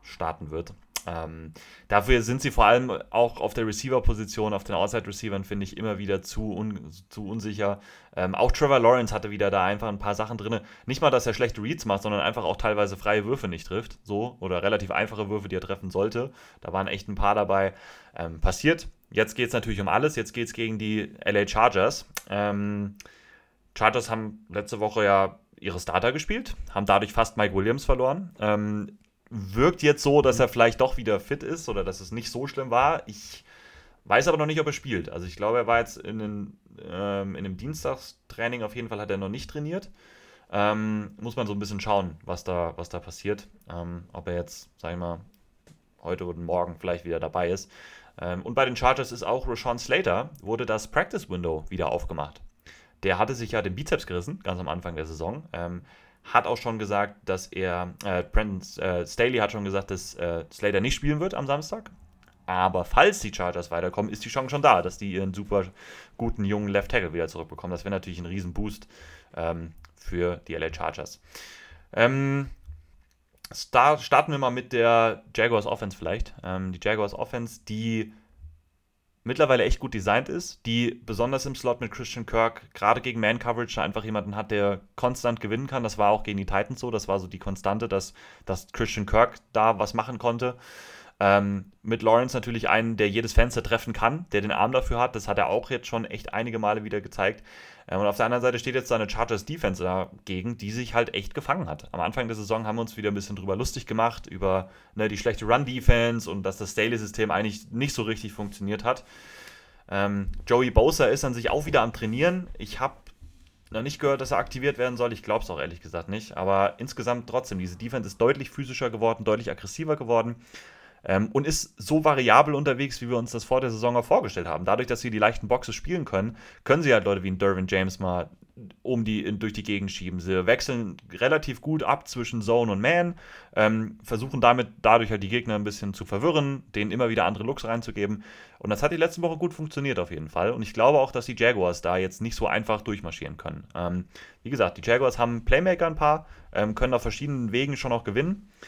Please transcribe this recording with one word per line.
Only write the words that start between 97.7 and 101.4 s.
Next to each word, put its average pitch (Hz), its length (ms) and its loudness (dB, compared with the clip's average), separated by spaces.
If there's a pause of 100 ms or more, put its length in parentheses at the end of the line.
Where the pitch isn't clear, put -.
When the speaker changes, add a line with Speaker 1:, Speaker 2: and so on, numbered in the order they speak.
Speaker 1:
Ähm, 92 120 -2
und 104 60 2
auf 101 100 2
der 120 80 2
anderen 120 160 2
Seite 123 180 2
steht 123 160 -4
jetzt 127 160 -2
da 123 40 2
eine 110 160 0
Chargers 113 340 -2
Defense 101 400 -4
dagegen, 92 720 -4
die 101 140 -10
sich 113 240 -6
halt 117 180 2
echt - 220 -6
gefangen 143 340 -2